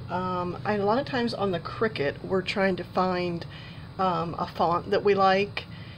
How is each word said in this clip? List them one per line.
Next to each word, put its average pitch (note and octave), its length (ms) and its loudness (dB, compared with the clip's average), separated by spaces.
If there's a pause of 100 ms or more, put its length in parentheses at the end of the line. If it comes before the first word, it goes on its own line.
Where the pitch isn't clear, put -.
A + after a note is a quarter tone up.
Um, F3+ 560 -2
I, G#3 120 0
a G3+ 100 2
lot G#3+ 140 4
of C#4 80 -2
times A#3 260 0
on G3 160 0
the E3+ 100 0
Cricut, D3 640 -2
we're F#3 200 0
trying F#3+ 320 2
to F3 80 -4
find, F3+ 600 0 (540)
um, E3+ 400 0
a E3+ 80 -2
font F3 460 0
that G3 120 4
we G3+ 120 6
like, G3 500 4 (320)